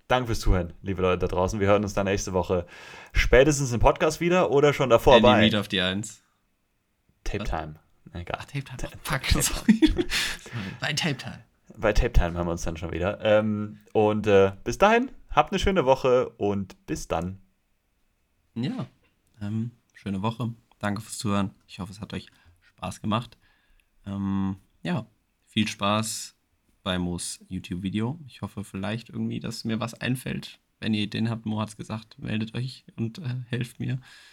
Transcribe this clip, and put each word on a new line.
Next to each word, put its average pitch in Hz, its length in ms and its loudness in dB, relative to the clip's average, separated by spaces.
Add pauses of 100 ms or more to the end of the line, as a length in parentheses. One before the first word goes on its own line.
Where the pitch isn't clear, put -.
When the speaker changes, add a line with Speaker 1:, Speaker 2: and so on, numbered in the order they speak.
Speaker 1:
danke 127 220 0
fürs 110 120 -2
Zuhören, 90 320 2 (100)
liebe 92 200 -4
Leute 90 160 4
da 90 80 -2
draußen. 90 340 0
Wir 98 60 2
hören 101 160 4
uns 98 120 -4
dann 98 120 -2
nächste 98 260 -2
Woche 90 340 0 (460)
spätestens 135 600 4
im 113 80 0
Podcast 151 400 2
wieder 175 300 2
oder 143 220 4
schon 139 180 0
davor 117 260 8
Speaker 2:
Andy 110 80 8
Speaker 1:
bei 123 160 8
Speaker 2:
Reid 107 160 4
auf 101 120 -4
die 95 120 0
Eins. 92 420 -4 (1000)
Speaker 1:
Tape - 160 -4
Speaker 2:
Was? 208 100 -6
Speaker 1:
Time. 78 240 -6 (380)
Egal. - 280 -6
Speaker 2:
Ach, - 60 -14
Tape 139 180 -10
Time. 131 140 -16
Speaker 1:
Ta-, - 100 -8 (140)
Speaker 2:
Fuck, 147 220 -6
Speaker 1:
Tape - 180 2
Speaker 2:
sorry. - 380 2
Speaker 1:
Time. - 140 4
Speaker 2:
<laughs> - 120 -2 (340)
Sorry. - 160 -14 (240)
Bei 143 120 -4
Tape 147 240 -2
Time. - 220 -14 (380)
Speaker 1:
Bei 107 160 2
Tape - 200 2
Time 85 220 4
hören 87 120 -2
wir 85 60 -2
uns 85 100 -6
dann 82 140 -4
schon 85 160 -8
wieder. 85 300 -4
Ähm, 107 580 2 (120)
und, 107 340 2
äh, 98 260 8 (120)
bis 123 140 -4
dahin, 233 320 4 (200)
habt - 220 2
eine 190 60 0
schöne 190 260 2
Woche 127 460 4
und 101 560 -4
bis - 220 -8
dann. 90 300 -4 (1160)
Speaker 2:
Ja, 156 320 -6 (540)
ähm, 110 300 -6 (240)
schöne 98 280 -8
Woche. 113 300 -4 (260)
Danke 101 220 -4
fürs - 180 -14
Zuhören. 101 320 -2 (160)
Ich - 140 -20
hoffe, 104 120 -10
es 95 80 -16
hat 101 120 -14
euch 92 160 -10 (340)
Spaß - 400 -12
gemacht. 110 340 -4 (720)
Ähm, 98 500 -2 (260)
ja, 170 240 -4 (400)
viel 107 220 -2
Spaß 107 640 -2 (480)
bei 92 160 -2
Mo's 87 400 -4 (100)
YouTube-Video. 98 800 -6
Ich - 160 -18
hoffe 101 220 -10
vielleicht 104 460 -8
irgendwie, 113 280 -6
dass 117 260 -10
mir 113 140 -2
was 113 160 -6
einfällt. - 640 -6 (220)
Wenn 107 140 -2
ihr 107 80 0
Ideen 107 280 -4
habt, 113 160 -8
Mo 107 140 -4
hat's 104 160 -6
gesagt, - 420 -12
meldet 110 380 -6
euch 127 280 -8 (120)
und, 117 220 -6
äh, 127 180 -8 (140)
helft 127 280 -8
mir. 127 220 -6 (320)